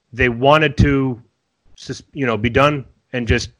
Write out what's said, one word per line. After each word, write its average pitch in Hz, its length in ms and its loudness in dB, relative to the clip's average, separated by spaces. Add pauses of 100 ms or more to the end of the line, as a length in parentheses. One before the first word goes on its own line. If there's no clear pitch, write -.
(120)
they 123 160 0
wanted 143 500 2
to 135 420 0 (540)
sus-, - 280 -16 (100)
you 139 140 -6
know, 113 100 -2
be 110 140 -2
done 135 340 0 (300)
and 123 120 -6
just 120 340 -2